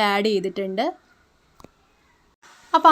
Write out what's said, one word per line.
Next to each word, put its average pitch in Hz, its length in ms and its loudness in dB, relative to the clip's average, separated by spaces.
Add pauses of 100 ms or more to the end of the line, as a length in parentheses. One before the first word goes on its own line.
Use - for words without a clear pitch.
(140)
ആഡ് 208 180 -2
ചെയ്തിട്ടുണ്ട്. 190 540 -6 (1900)
അപ്പോൾ 320 160 4